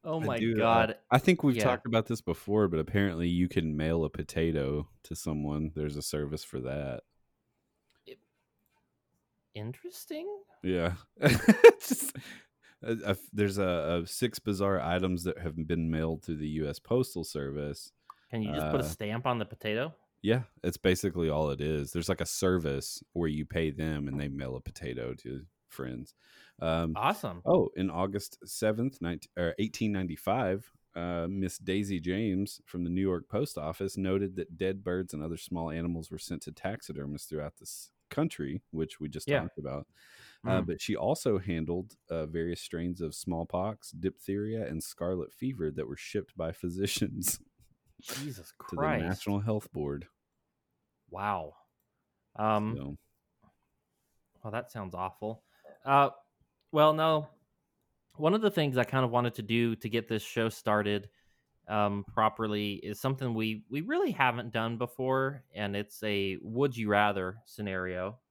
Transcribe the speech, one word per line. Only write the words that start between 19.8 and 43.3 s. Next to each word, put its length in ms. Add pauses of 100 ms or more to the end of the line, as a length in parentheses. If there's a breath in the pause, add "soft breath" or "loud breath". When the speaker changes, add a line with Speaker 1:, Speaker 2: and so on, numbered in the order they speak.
Speaker 2:
Yeah, 200 (220)
it's 120
basically 520
all 220
it 100
is. 320
There's, 160
like, 120
a 60
service 760 (100)
where 160
you 160
pay 260
them 380
and 100
they 100
mail 280
a 40
potato 540
to 320 (220)
friends. 460 (460 soft breath)
Um, 360
Speaker 1:
Awesome. 480
Speaker 2:
oh, 320
in 140
August 480 (100)
seventh, 520
nineteen, 360
or 220
eighteen 340
ninety-five, 800 (240)
uh, 340
Miss 280
Daisy 420
James 640
from 180
the 60
New 120
York 260
Post 300
Office 380
noted 400
that 200
dead 260
birds 320
and 80
other 140
small 340
animals 400
were 80
sent 240
to 100
taxidermists 760
throughout 300
this 320 (180)
country, 640
which 280
we 100
just 180
Speaker 1:
Yeah. 20
Speaker 2:
talked 300
about. 280 (600 loud breath)
Uh, 60
Speaker 1:
Mm. 100
Speaker 2:
but 180
she 160
also 420
handled, 580 (140)
uh, 160
various 360
strains 380
of 140
smallpox, 800